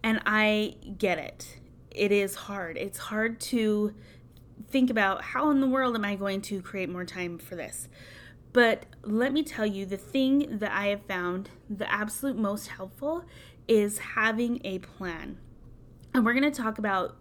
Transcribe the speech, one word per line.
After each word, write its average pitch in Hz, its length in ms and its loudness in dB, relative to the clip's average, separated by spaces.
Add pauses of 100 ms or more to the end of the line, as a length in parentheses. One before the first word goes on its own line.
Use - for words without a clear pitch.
And 220 200 2
I 214 520 2 (220)
get 180 200 2
it. - 400 -14 (320)
It 202 220 2
is 196 240 2
hard. 185 400 -8
It's - 220 -6
hard 226 420 -2
to 214 520 2 (760)
think 254 200 4
about 196 340 2
how 294 280 0
in 277 100 4
the 269 60 4
world 254 300 2
am 208 80 0
I 202 100 0
going 196 280 -2
to 196 200 -6
create 190 260 -6
more 180 160 -6
time 175 340 -6
for - 180 -12
this. - 320 -10 (640)
But 233 340 6 (160)
let 233 300 0
me 302 100 2
tell 226 240 -2
you, 196 200 -2
the 190 100 -4
thing 269 600 2
that 208 120 -2
I 202 160 0
have 202 160 0
found, 180 480 -4 (180)
the 202 240 -2
absolute 214 460 -2
most 208 300 -2
helpful 294 560 -6 (420)
is 208 320 4
having 233 680 0
a 190 140 -4
plan. 165 600 -10 (760)
And 247 100 6
we're 233 100 4
gonna 285 180 4
talk 220 260 -4
about 202 420 0